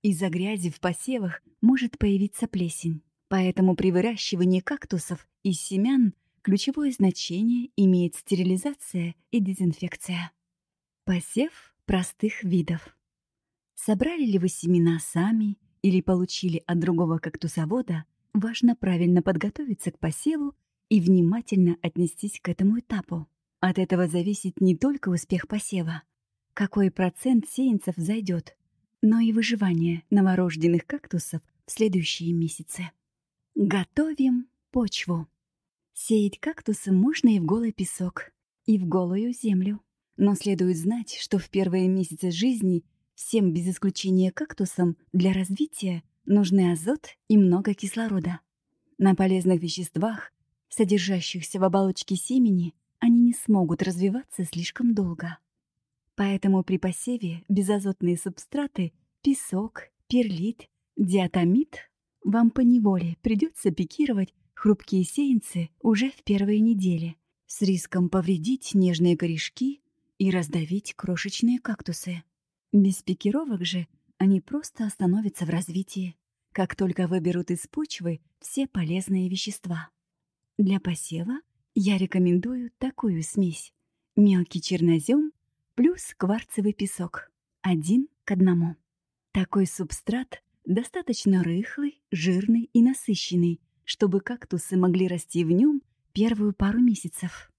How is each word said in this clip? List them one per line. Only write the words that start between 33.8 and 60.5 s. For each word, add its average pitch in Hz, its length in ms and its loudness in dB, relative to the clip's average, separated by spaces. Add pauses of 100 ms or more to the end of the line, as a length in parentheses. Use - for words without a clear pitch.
почву. 180 560 -4 (640)
Сеять 208 460 0
кактусы 214 520 -4
можно 226 440 4
и 190 40 2
в 165 60 -2
голый 220 260 0
песок, - 600 -8 (340)
и 214 120 4
в 180 100 0
голую 185 460 0
землю. 202 480 -2 (360)
Но 202 180 4
следует 180 420 0
знать, 208 420 -4
что - 180 -2
в - 120 -4
первые 185 380 2
месяцы 180 440 -2
жизни – 190 520 0 (320)
Всем 196 380 0
без 175 140 -2
исключения 185 640 0
кактусам 180 640 -4 (160)
для 190 200 2
развития 185 680 -4 (220)
нужны 196 460 4
азот 175 380 -4 (180)
и 214 100 4
много 196 360 4
кислорода. 190 640 -4 (580)
На 190 180 6
полезных 185 460 2
веществах, 180 720 -4 (380)
содержащихся 185 880 0
в 185 40 2
оболочке 190 520 0
семени, 202 580 2 (260)
они 233 220 6
не 240 120 6
смогут 185 480 2
развиваться 190 640 -2
слишком 220 480 -2
долго. 170 460 -4 (760)
Поэтому 196 480 2
при 185 140 0
посеве 185 720 -6
безазотные 190 680 0
субстраты – 196 760 -6 (300)
песок, - 640 -4 (180)
перлит, 220 640 -2 (280)